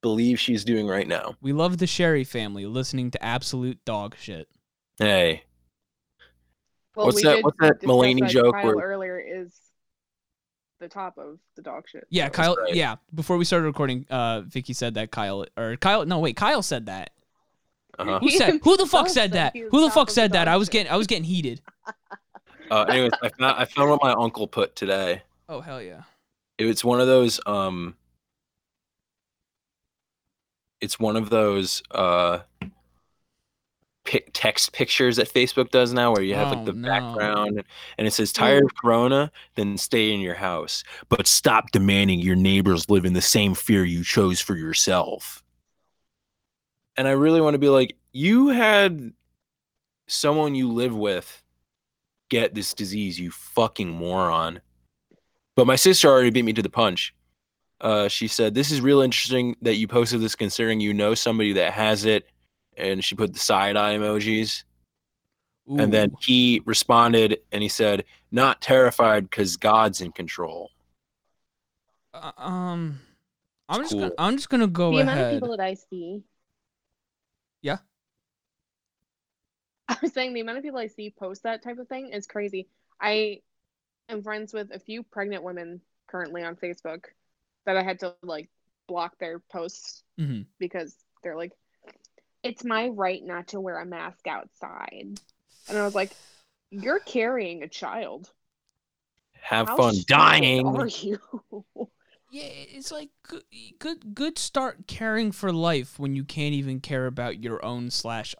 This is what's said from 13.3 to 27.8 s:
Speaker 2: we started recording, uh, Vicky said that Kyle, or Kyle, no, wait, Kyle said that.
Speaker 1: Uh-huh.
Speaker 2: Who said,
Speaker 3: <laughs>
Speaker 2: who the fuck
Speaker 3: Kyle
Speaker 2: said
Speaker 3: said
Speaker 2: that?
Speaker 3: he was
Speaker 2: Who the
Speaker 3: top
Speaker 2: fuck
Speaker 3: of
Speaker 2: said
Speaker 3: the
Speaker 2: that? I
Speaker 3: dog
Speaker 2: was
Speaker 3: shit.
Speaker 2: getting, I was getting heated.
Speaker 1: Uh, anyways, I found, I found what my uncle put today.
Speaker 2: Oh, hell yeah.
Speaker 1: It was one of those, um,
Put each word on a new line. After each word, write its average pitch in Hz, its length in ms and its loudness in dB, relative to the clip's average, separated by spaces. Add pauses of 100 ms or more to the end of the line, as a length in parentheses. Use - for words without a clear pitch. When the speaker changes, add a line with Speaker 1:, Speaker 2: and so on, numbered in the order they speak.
Speaker 2:
we 175 80 2
started 170 220 0
recording, 139 440 -4
uh, 117 320 -2
Vicky 123 300 -10
said 120 220 -6
that 110 180 -6
Kyle, 98 340 -6 (100)
or 117 200 -6
Kyle, 196 280 2
no, 170 140 -2
wait, 151 180 -2
Kyle 214 260 0
said 120 240 -6
that. 95 240 -12 (880)
Speaker 1:
Uh-huh. - 220 -2
Speaker 2:
Who 254 100 2
said, 302 300 4
Speaker 3:
<laughs> - 20 -20
Speaker 2:
who 370 140 6
the 381 100 2
fuck 302 200 4
Speaker 3:
Kyle 370 80 -2
Speaker 2:
said 214 160 2
Speaker 3:
said - 20 -6
Speaker 2:
that? 165 220 0
Speaker 3:
he 233 80 -12
was 226 80 -8
Speaker 2:
Who 277 100 6
the 320 60 6
Speaker 3:
top 285 80 0
Speaker 2:
fuck 302 140 6
Speaker 3:
of - 60 -6
Speaker 2:
said 220 160 4
Speaker 3:
the 185 40 -4
Speaker 2:
that? 170 140 4
I 165 40 4
Speaker 3:
dog 185 60 4
Speaker 2:
was 202 80 2
Speaker 3:
shit. - 60 -6
Speaker 2:
getting, 190 200 0
I 170 40 2
was 214 100 0
getting 180 180 -2
heated. 160 380 -4 (1080)
Speaker 1:
Uh, 107 180 2
anyways, 127 240 4 (100)
I 120 60 -2
found, 131 300 0
I 127 80 2
found 143 240 2
what 143 120 4
my 135 100 4
uncle 113 340 -2
put - 300 -2
today. 95 460 -2 (260)
Speaker 2:
Oh, 147 120 -12
hell 131 200 -14
yeah. 90 220 -18 (560)
Speaker 1:
It 110 80 0
was 113 180 0
one 123 160 4
of 127 60 6
those, 127 400 6
um, 92 480 -2 (2750)